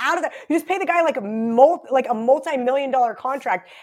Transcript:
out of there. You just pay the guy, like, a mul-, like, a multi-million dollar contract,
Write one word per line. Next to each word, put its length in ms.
out 160
of 60
there. 100
You 80
just 100
pay 120
the 80
guy, 160
like, 160
a 20
mul-, 680
like, 180
a 60
multi-million 760
dollar 220
contract, 560